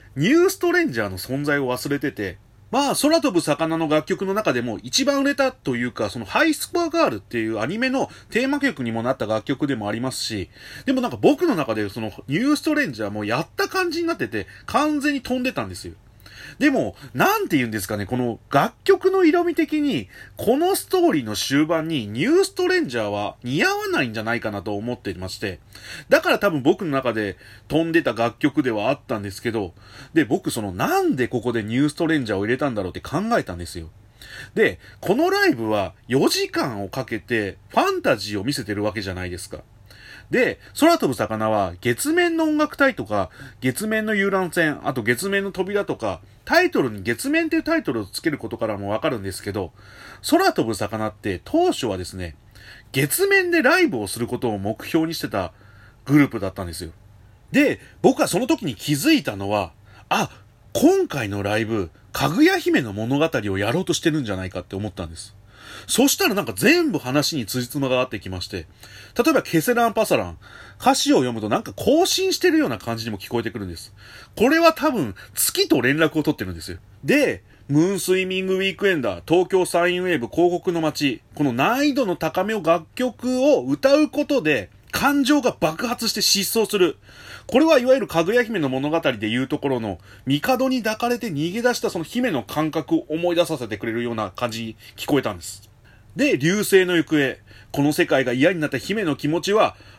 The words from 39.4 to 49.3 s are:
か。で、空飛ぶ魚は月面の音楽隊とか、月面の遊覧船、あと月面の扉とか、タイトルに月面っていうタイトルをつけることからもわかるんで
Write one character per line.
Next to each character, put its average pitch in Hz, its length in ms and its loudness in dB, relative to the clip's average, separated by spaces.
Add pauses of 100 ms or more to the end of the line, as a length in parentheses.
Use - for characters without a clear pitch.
か。 - 100 -12 (680)
で、 196 300 0 (180)
空 330 200 6
飛 220 100 0
ぶ 135 60 0
魚 110 360 -2
は 98 300 0
月 120 320 -2
面 349 240 2
の 330 100 0
音 302 120 0
楽 302 180 -2
隊 269 200 2
と 120 100 -8
か、 101 240 -2 (320)
月 131 260 -2
面 214 180 -2
の 220 80 -2
遊 196 160 2
覧 190 220 0
船、 156 320 0
あ 139 100 -2
と 127 80 -4
月 123 280 0
面 196 140 0
の 196 80 -6
扉 196 340 -2
と 156 100 -6
か、 95 240 -4 (240)
タ 330 200 4
イ 349 80 0
ト 226 100 2
ル 135 80 0
に 104 120 -10
月 113 280 -4
面 330 180 0
っ - 20 -10
て 330 60 -2
い 320 40 0
う 311 40 -2
タ 320 140 0
イ 269 60 -2
ト 147 100 -4
ル 113 80 -4
を 98 40 -8
つ - 160 -12
け 170 80 -2
る 143 80 -2
こ 113 120 -10
と 117 80 -8
か 113 100 -2
ら 104 100 -4
も 98 120 -6
わ 107 100 0
か 160 100 -2
る 127 100 -4
ん 95 40 -10
で 95 80 -6